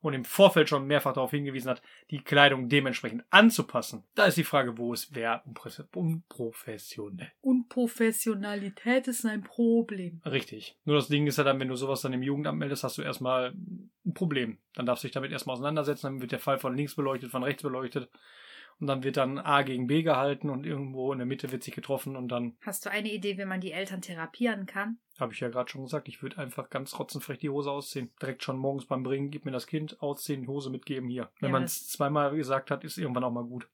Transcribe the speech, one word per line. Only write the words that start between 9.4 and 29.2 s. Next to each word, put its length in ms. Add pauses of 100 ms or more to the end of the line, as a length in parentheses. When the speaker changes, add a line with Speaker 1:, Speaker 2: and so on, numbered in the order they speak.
Speaker 2:
Problem. 840
Speaker 1:
Richtig. 600
Nur 100
das 120
Ding 200
ist 100
ja 60
dann, 160
wenn 80
du 80
sowas 260
dann 120
im 100
Jugendamt 360
meldest, 240
hast 140
du 40
erstmal 500
ein 640
Problem. 440 (160)
Dann 120
darfst 180
du 40
dich 60
damit 180
erstmal 240
auseinandersetzen, 520
dann 140
wird 100
der 80
Fall 200
von 160
links 200
beleuchtet, 360
von 120
rechts 200
beleuchtet. 460 (680)
Und 80
dann 160
wird 140
dann 200
A 240
gegen 240
B 160
gehalten 480
und 160
irgendwo 460
in 80
der 80
Mitte 240
wird 100
sich 140
getroffen 400
und 140
dann 320
Speaker 2:
Hast 220
du 60
eine 220
Idee, 260
wie 80
man 160
die 120
Eltern 280
therapieren 640
kann? 320 (220)
Speaker 1:
Hab 120
ich 80
ja 100
grad 200
schon 140
gesagt, 240
ich 160
würd 160
einfach 320
ganz 260
rotzenfrech 400
die 120
Hose 200
ausziehen. 400 (100)
Direkt 240
schon 140
morgens 300
beim 160
Bringen, 260